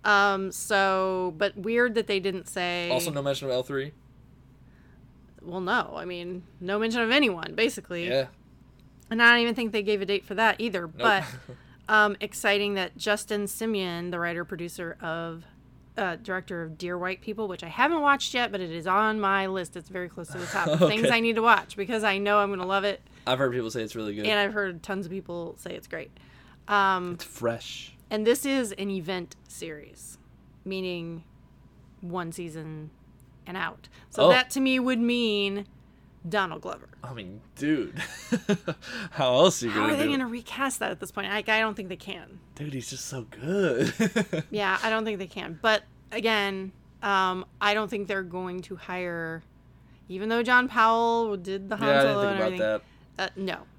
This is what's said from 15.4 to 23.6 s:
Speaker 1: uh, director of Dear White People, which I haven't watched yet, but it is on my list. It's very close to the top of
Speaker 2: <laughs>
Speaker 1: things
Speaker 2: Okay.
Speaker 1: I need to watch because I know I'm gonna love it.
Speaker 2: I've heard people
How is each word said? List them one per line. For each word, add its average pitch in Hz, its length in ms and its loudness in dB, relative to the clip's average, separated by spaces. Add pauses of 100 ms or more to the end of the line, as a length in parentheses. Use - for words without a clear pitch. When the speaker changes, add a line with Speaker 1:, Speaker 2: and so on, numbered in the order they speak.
Speaker 1:
uh, 180 200 -2
director 185 460 -6
of 160 140 -10
Dear 175 220 -6
White 180 220 -6
People, 214 260 -6
which 185 160 -8
I 170 60 -12
haven't 294 320 2
watched 277 340 2
yet, 240 160 0
but 196 100 -4
it 175 120 -6
is 165 160 -6
on 214 320 2
my 196 260 2
list. 185 300 -4
It's 170 120 -12
very 180 200 -8
close 170 200 -12
to 180 100 -10
the 175 80 -6
top 180 200 0
of 156 120 2
Speaker 2:
<laughs> 170 100 8
Speaker 1:
things 220 160 2
Speaker 2:
Okay. - 100 6
Speaker 1:
I 233 60 4
need 226 160 2
to 220 60 0
watch 220 340 4
because 214 260 -2
I 196 160 2
know 202 220 4
I'm 202 100 0
gonna 185 160 -4
love 196 180 0
it. 196 160 -2 (260)
Speaker 2:
I've 127 120 2
heard 131 140 2
people 117 180 -2